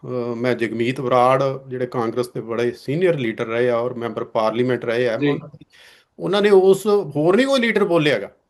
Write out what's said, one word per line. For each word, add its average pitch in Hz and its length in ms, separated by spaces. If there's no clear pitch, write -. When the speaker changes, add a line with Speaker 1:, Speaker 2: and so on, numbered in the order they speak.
Speaker 1:
ਅਹ, 131 40
ਮੈਂ, 120 180
ਜਗਮੀਤ 117 460
ਬਰਾੜ 127 420
ਜਿਹੜੇ 123 180
ਕਾਂਗਰਸ 123 420
ਦੇ 131 120
ਬੜੇ 113 300
ਸੀਨੀਅਰ 160 480
ਲੀਡਰ 117 280
ਰਹੇ 120 240
ਆ 120 60
ਔਰ 120 180
ਮੈਂਬਰ 113 300
ਪਾਰਲੀਮੈਂਟ 117 600
ਰਹੇ 120 240
ਆ, 113 80
Speaker 2:
ਜੀ। 143 240
Speaker 1:
ਉਹਨਾਂ 180 240
ਨੇ 208 80
ਉਸ, 190 360
ਹੋਰ 175 500
ਨਹੀਂ 262 100
ਕੋਈ 269 140
ਲੀਡਰ 220 240
ਬੋਲਿਆ 151 340
ਗਾ 98 120